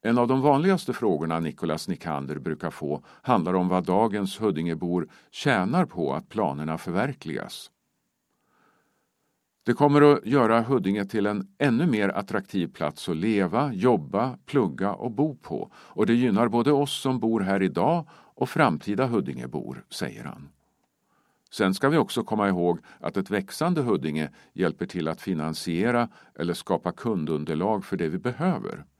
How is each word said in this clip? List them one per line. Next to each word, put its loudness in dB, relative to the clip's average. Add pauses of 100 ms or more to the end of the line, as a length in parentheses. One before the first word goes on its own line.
En 2
av 4
de 2
vanligaste 2
frågorna 0
Nicolas -4
Nikander -6
brukar -6
få -6
handlar 0
om 2
vad 0
dagens 0
Huddingebor -2 (240)
tjänar 0
på -4
att -6
planerna -2
förverkligas. -6 (1900)
"Det 0
kommer 6
att 8
göra 4
Huddinge 0
till 0
en -2 (100)
ännu 2
mer 2
attraktiv -4
plats -6
att -2
leva, 0
jobba, 0
plugga 0
och -6
bo -2
på, -8
och -2
det 4
gynnar 4
både 2
oss 0
som 0
bor 2
här 2
idag 2
och -6
framtida 0
Huddingebor", -4
säger -8
han. -16 (1000)
"Sen 2
ska 2
vi 4
också 0
komma 0
ihåg 2 (200)
att -4
ett -4
växande -2
Huddinge 0 (240)
hjälper -2
till -4
att -4
finansiera -2 (260)
eller -4
skapa -2
kundunderlag -2
för -6
det -2
vi -6
behöver. -4 (140)